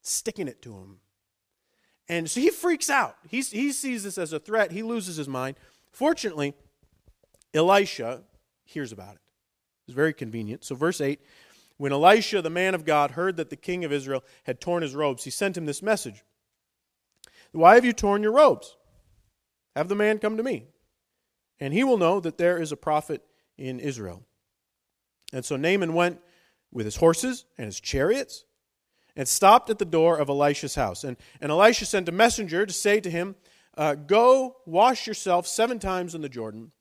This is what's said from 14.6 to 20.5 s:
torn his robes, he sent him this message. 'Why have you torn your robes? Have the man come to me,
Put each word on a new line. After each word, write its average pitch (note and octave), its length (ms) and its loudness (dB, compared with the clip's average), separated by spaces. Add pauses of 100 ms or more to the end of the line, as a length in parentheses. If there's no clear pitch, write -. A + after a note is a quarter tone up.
torn F3 220 -2
his C3+ 120 -6
robes, C#3+ 300 -2
he C3 60 -10
sent G3 260 -4
him E3 100 -8
this C#3+ 160 -6
message. F#3 420 -4 (1300)
'Why E3+ 240 10
have B3 80 8
you A#3+ 80 2
torn G#3 300 0
your G#3+ 100 0
robes? C4 440 4 (1000)
Have D#3+ 120 -2
the G3+ 60 -2
man G#3 240 2
come G#3+ 180 -2
to A3 60 -4
me, G3+ 240 -6 (920)